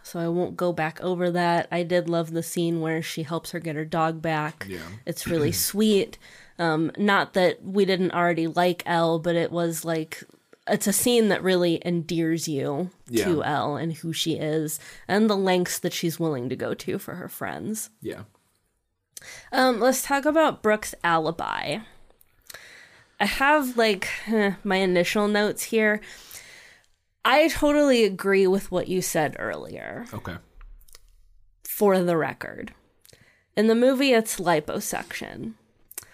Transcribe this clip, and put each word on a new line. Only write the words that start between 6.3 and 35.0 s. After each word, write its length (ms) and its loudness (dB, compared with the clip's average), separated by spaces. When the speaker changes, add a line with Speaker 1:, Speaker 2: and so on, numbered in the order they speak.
Speaker 1:
Um, 400 0
not 380 2
that 280 2
we 220 2
didn't 260 0
already 360 0
like 380 0
Elle, 340 2
but 160 0
it 160 0
was 340 -4
like, 380 -6
it's 200 0
a 60 2
scene 360 4
that 140 0
really 420 2
endears 600 -2
you 420 -4
Speaker 2:
Yeah. 160 0
Speaker 1:
to 180 0
Elle 340 -2
and 160 -4
who 200 -8
she 220 -2
is 440 -2
and 220 4
the 80 2
lengths 420 0
that 140 -4
she's 260 -2
willing 300 -2
to 60 -6
go 180 -4
to 260 -6
for 160 -14
her 140 -12
friends. 600 -10
Speaker 2:
Yeah. 220 -10
Speaker 1:
Um, 280 4
let's 240 2
talk 220 0
about 360 2
Brooke's 320 0
alibi. 760 0
I 60 2
have, 520 2
like, 300 2
eh, 260 2
my 140 0
initial 500 2
notes 360 0
here. 360 2
I 240 6
totally 560 4
agree 420 2
with 260 2
what 160 -2
you 140 0
said 380 -2
earlier. 760 -10
Speaker 2:
Okay. 220 -12
Speaker 1:
For 400 2
the 140 2
record. 560 -6
In 80 4
the 80 6
movie, 400 4
it's 260 2
liposuction. 1120 -4